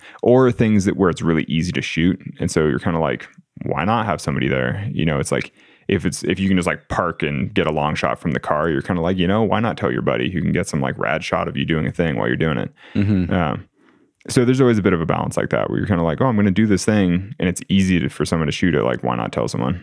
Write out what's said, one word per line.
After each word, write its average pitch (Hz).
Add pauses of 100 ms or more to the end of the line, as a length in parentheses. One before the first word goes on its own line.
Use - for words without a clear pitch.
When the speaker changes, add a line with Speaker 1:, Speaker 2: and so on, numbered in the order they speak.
(220)
Speaker 1:
or 127
things 107
that, 98
where 95
it's 76
really 80
easy 80
to -
shoot. - (180)
And -
so 80
you're 67
kinda 85
like, 69 (380)
"Why -
not 110
have 82
somebody 65
there?" 67
You -
know, 76
it's 67
like, 67 (360)
if -
it's, 78
if 85
you 95
can 95
just, 87
like, 76
park 87
and 73
get 85
a 78
long 76
shot 65
from 80
the 60
car, 78
you're 71
kinda 90
like, 92
you 90
know, 104
"Why 98
not 110
tell 80
your 62
buddy 62
who 82
can 80
get 85
some, 73
like, 67
rad 64
shot 85
of 71
you 69
doing 76
a -
thing 80
while 53
you're 62
doing 78
it?" 50 (240)
Speaker 2:
Mm-hmm. 98
Speaker 1:
Um, 80 (600)
so 123
there's 127
always 120
a 98
bit 92
of 82
a 80
balance -
like -
that 53
where 55
you're -
kinda 87
like, 80
"Oh, 127
I'm 120
gonna 104
do 107
this 98
thing," 98
and 90
it's 87
easy 95
to, 69
for -
someone 82
to 73
shoot 85
it. 65
Like, 60
why 60
not 55
tell 57
someone? 67